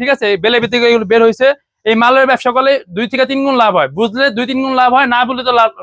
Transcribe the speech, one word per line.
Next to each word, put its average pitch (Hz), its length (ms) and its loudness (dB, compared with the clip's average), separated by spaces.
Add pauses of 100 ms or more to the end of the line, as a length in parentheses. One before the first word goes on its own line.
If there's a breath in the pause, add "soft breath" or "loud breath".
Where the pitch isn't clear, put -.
ঠিক 254 140 -4
আছে? 254 180 -6
এই 202 100 0
বেলের 240 200 0
ভিতরে 240 280 -2
এগুলো 226 220 0
বের 226 140 4
হয়েছে। 240 220 0 (400)
এই 226 140 2
মালের 262 280 4
ব্যবসা 247 260 0
করলে 262 160 2 (240)
দুই 233 160 -4
থেকে 262 180 0
তিন 269 140 -2
গুণ 277 180 0
লাভ 214 160 2
হয়, 143 100 0 (100)
বুঝলে 226 260 -2 (120)
দুই 247 140 -4
তিন 262 140 -2
গুণ 262 160 -4
লাভ 247 160 2
হয়, 262 180 2
না 240 140 0
বুঝলে 254 200 -6
তো 247 100 -2
লাভ, 226 120 2 (120)